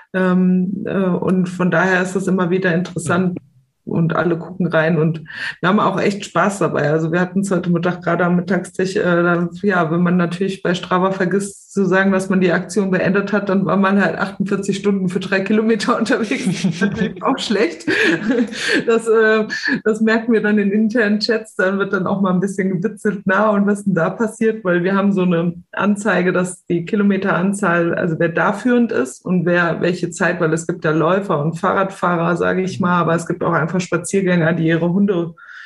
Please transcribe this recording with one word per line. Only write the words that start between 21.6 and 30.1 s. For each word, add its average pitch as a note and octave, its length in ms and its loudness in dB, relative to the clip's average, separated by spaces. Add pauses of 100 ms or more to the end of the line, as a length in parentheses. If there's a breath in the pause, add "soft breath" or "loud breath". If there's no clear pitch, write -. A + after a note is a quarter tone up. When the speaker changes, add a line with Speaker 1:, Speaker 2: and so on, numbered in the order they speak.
Speaker 1:
wird G3 120 -4
dann F3+ 140 -2
auch F#3+ 140 -2
mal F#3 120 2
ein F3+ 60 2
bisschen F#3+ 420 -2
gewitzelt, G#3 440 -4
na, G3+ 260 2
und G3+ 160 2
was G3+ 180 0
denn F3+ 100 0
da E3+ 140 2
passiert, A3 560 -2
weil F3 200 2
wir G3 100 0
haben G3 180 2
so F3+ 100 0
eine F3 320 0 (180)
Anzeige, F#3 600 0
dass F3+ 340 -2
die E3+ 180 -2
Kilometeranzahl, F#3 1080 0
also D#3+ 260 -2
wer E3+ 80 2
da E3+ 240 0
führend A#3+ 400 2
ist A#3+ 320 -4
und F3+ 200 0
wer F3 360 2
welche F3 300 -2